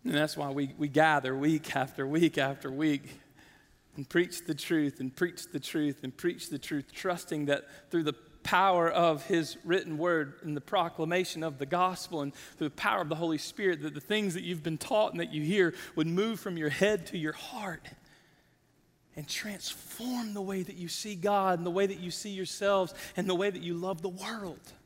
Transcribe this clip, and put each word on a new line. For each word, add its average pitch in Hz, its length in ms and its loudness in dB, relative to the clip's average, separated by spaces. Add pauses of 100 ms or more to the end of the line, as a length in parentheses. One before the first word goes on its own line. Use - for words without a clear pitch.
And 127 100 -2
that's 151 240 2
why 143 120 -4
we, 139 280 -2
we 151 100 0
gather 143 480 6
week 151 400 2
after 135 320 0
week 156 300 4
after 135 340 0
week. 143 480 0 (800)
And 135 80 -10
preach - 380 0
the 156 100 -2
truth, 147 460 0
and 127 120 -4
preach - 380 -4
the 151 80 -6
truth, 147 460 -2
and 127 100 -10
preach - 340 -4
the 147 80 -6
truth, - 360 -6
trusting 165 540 -2
that 143 180 2 (260)
through 170 120 2
the 147 120 0 (280)
power 180 460 6
of 165 360 4
his 165 400 0
written 165 320 0
word 160 440 0
and 151 140 -4
the 139 60 -4
proclamation 170 800 0
of 151 140 -4
the 143 80 -4
gospel 175 560 0
and 143 120 -4
through - 360 -6
the - 60 -10
power 208 260 2
of 151 80 -2
the 160 60 0
Holy 160 220 0
Spirit, 180 440 -2
that 151 120 -6
the 147 60 -8
things 202 360 0
that 185 80 -6
you've 170 200 -6
been 160 140 -2
taught - 340 2
and 165 80 -6
that 156 140 -6
you 151 100 -2
hear 175 320 4 (220)
would 160 100 2
move 196 320 0
from 185 160 -6
your 151 140 0
head 190 380 2
to 196 100 -8
your 156 160 -2
heart 202 560 -10 (1300)
and 147 100 -12
transform 226 1040 -6
the 202 80 -4
way 190 220 -2
that 190 140 -10
you 175 100 -8
see 208 280 -6
God 190 440 4
and 170 60 -4
the 175 40 0
way 190 160 4
that 190 140 -2
you 175 100 -6
see 208 200 -8
yourselves 190 640 0 (240)
and 180 100 0
the 185 80 2
way 196 140 2
that 180 120 -6
you 170 120 -4
love 175 280 -4
the 196 60 -6
world. 190 640 -10 (140)